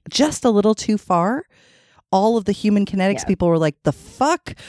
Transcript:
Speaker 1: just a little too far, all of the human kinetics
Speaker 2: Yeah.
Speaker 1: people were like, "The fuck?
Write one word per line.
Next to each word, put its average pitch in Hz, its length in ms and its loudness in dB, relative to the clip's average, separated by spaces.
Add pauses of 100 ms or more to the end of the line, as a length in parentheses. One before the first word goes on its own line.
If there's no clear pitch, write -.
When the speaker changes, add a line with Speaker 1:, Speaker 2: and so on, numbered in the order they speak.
Speaker 1:
just - 340 -2
a 247 60 4
little 214 260 2
too 214 220 -2
far, 190 480 -2 (680)
all 214 240 2
of 220 80 -2
the 208 80 -2
human 208 340 0
kinetics 196 340 -2
Speaker 2:
Yeah. - 60 -10
Speaker 1:
people 180 220 0
were 165 100 4
like, 156 260 0
"The 147 100 0
fuck? - 600 -4 (140)